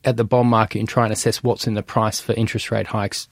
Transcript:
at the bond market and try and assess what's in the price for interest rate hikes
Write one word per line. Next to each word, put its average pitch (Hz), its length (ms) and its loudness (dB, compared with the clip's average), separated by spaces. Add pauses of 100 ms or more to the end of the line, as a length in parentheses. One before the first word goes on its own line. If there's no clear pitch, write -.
at 123 140 2
the 117 60 2
bond 123 260 4
market 110 300 2
and 110 100 -2
try 120 140 2
and 110 100 0
assess - 300 -2
what's 120 240 0
in 110 80 -2
the 104 80 -2
price 110 360 -2
for - 140 -4
interest - 380 -2
rate 110 160 -2
hikes - 440 -6